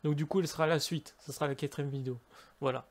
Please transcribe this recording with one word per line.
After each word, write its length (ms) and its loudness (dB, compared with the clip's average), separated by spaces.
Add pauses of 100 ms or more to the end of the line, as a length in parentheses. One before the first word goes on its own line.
Donc 120 4
du 100 0
coup, 160 2
elle 80 0
sera 180 2
la 140 4
suite. 380 -4
Ça 120 -12
sera 160 -2
la 80 0
quatrième 340 -4
vidéo. 300 -4 (400)
Voilà. 320 0